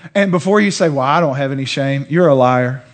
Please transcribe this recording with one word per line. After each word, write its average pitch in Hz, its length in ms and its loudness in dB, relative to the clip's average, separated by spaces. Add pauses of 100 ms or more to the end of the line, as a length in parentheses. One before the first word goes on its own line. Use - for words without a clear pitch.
(140)
And 202 160 2
before 190 320 2
you 202 80 0
say, 175 180 0
"Well, 135 160 -2
I 147 160 2
don't 143 160 0
have 139 160 -4
any 135 140 -6
shame," 139 420 -4
you're 170 200 2
a 143 60 4
liar. 127 480 0 (100)